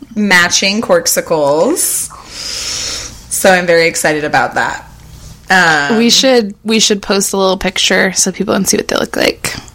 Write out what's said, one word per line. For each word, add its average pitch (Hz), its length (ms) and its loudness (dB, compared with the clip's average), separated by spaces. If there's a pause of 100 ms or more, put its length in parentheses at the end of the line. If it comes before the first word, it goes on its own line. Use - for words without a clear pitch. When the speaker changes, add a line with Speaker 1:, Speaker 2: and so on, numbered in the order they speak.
(160)
Speaker 1:
matching 196 640 2
corksicles. 170 1000 2 (1500)
So - 180 2
I'm 180 160 2
very 170 200 4
excited 156 380 -2
about 135 300 0
that. 127 300 -4 (1080)
Um, 220 60 2
Speaker 2:
We 233 120 4
should, 240 440 2 (100)
we 220 160 0
should 202 220 0
post 202 300 -2
a 202 40 -2
little 190 200 2
picture 185 560 0
so 190 200 0
people 208 220 -2
can 196 100 0
see - 120 0
what - 120 -2
they - 80 -2
look - 200 -2
like. - 380 -2 (200)